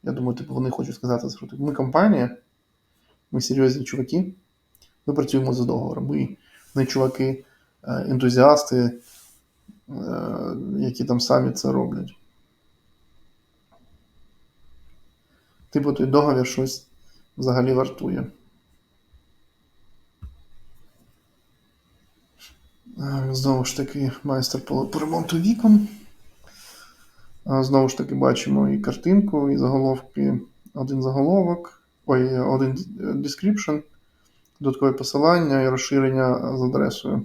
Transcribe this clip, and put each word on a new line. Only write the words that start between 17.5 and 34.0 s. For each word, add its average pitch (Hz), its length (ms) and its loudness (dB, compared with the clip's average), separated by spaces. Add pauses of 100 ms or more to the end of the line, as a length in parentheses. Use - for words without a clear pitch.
вартує. - 540 -4 (4000)
Е, 139 340 -4
знову 131 340 0
ж - 120 -8
таки, 135 340 -4 (120)
майстер 135 420 -4
по, 135 200 -2
по 156 140 -6
ремонту 165 380 -2
вікон. 214 500 6 (1600)
Е, 135 160 2
знову 135 260 4
ж - 80 -8
таки, - 180 -4
бачимо 131 540 2
і 69 100 0
картинку, 165 680 2
і 139 80 2
заголовки. 131 840 0 (340)
Один 135 280 -4
заголовок, 170 800 0 (240)
ой, 127 340 2
один, 135 320 0 (280)
е, - 40 -8
description, 151 800 -2 (760)